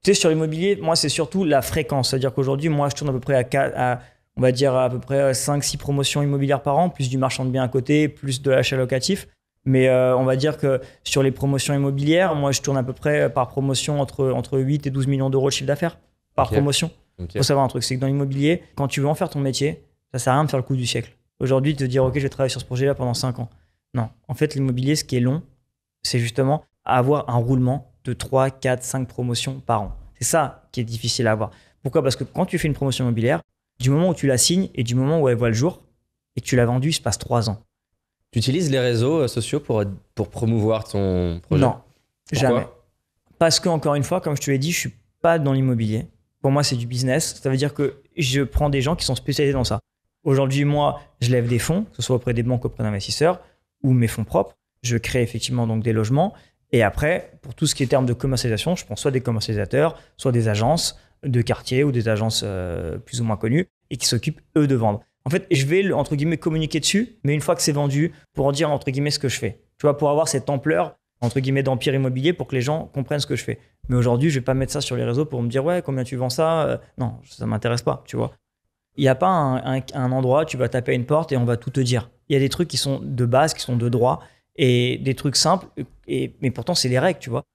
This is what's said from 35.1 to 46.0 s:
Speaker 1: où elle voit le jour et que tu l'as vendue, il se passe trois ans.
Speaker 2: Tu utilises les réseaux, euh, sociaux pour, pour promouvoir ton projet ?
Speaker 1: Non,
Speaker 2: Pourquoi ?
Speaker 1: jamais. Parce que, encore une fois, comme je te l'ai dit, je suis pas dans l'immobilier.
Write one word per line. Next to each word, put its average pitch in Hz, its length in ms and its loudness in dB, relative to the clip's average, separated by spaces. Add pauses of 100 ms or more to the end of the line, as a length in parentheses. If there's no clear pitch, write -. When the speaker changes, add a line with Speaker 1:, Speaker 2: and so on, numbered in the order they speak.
Speaker 1:
où 139 80 4
elle 123 80 4
voit 117 120 2
le 113 60 2
jour 143 280 0 (540)
et 123 40 -6
que - 60 -14
tu - 80 0
l'as 120 120 6
vendue, 127 240 0
il - 20 0
se - 80 -2
passe - 180 -2
trois 117 320 0
ans. 101 140 -8 (680)
Speaker 2:
Tu - 80 -2
utilises 139 320 0
les 135 80 2
réseaux, 123 440 2
euh, 127 40 2
sociaux 120 320 -2
pour, 110 240 0 (320)
pour 104 140 -4
promouvoir 110 560 0
ton 90 560 -2
projet ? 151 200 2
Speaker 1:
Non, 127 180 2 (520)
Speaker 2:
Pourquoi ? 135 180 2
Speaker 1:
jamais. 120 180 2 (720)
Parce 165 180 4
que, - 100 0
encore 151 280 0
une 143 80 0
fois, 180 160 -2
comme 147 160 -4
je - 40 -4
te 139 120 -2
l'ai 135 60 2
dit, 143 120 -2
je 170 80 -2
suis - 160 -8 (260)
pas 165 200 2
dans 139 120 0
l'immobilier. 123 540 0 (360)